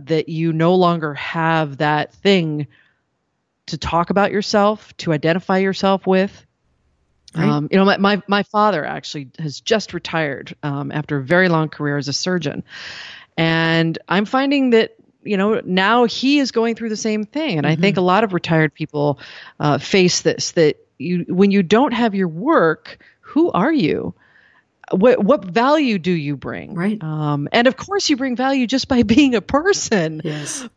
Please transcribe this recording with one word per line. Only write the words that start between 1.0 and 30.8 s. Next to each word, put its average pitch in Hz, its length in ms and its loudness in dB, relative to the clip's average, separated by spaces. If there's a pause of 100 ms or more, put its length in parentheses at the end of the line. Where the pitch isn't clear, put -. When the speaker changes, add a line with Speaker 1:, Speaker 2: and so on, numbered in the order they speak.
Speaker 1:
have 160 640 -2
that 151 360 -2
thing 160 540 0 (1000)
to 165 100 -8
talk 170 320 -2
about 196 220 2
yourself, 208 680 -2
to - 160 -4
identify 165 440 0
yourself 190 500 0
with. 190 380 0 (920)
Speaker 2:
Right. 160 140 2
Speaker 1:
Um, 147 220 0
you 190 60 4
know, 190 80 6
my, 196 120 4
my, 196 300 2
my 202 160 0
father 208 420 0
actually 147 440 -10 (100)
has 151 200 -8
just - 340 -2
retired, 160 680 -6
um, 143 300 -4
after 147 260 -4
a 135 60 -4
very 175 260 4
long 160 180 2
career 143 300 -4
as 139 100 -6
a 139 60 -4
surgeon. 175 500 -4 (760)
And 165 600 0 (100)
I'm 196 180 0
finding 269 460 0
that, 226 240 2 (280)
you 208 140 -4
know, 208 280 0
now 196 400 2
he 269 340 0
is 254 120 -2
going 226 240 -2
through 226 140 -8
the 214 80 -6
same 214 280 -4
thing. 277 320 -4
And 143 80 0
I 156 100 2
think 170 200 0
Speaker 2:
Mm-hmm. 185 80 0
Speaker 1:
a - 20 2
lot 185 180 4
of 196 100 -2
retired 160 400 2
people, 147 460 -2 (400)
uh, 147 200 2
face 180 420 2
this, - 300 -2
that 156 260 2 (220)
you, 175 280 -4
when 196 220 4
you 196 140 4
don't 226 300 2
have 226 200 0
your 190 140 0
work, 170 760 0 (180)
who - 300 0
are 247 220 0
you? 180 400 -2 (760)
What, 226 320 4
what 196 220 2
value 240 520 2
do 175 140 -2
you 147 240 -2
bring? 120 400 -10
Speaker 2:
Right. 208 260 -4
Speaker 1:
Um, 151 500 -2
and 240 160 4
of 254 100 2
course 392 320 -4
you 285 80 0
bring 254 180 -4
value 262 320 0
just 262 220 -4
by 247 140 2
<laughs> 214 120 2
being 277 180 4
a 214 80 0
person. 208 840 0
Speaker 2:
Yes. 151 540 -8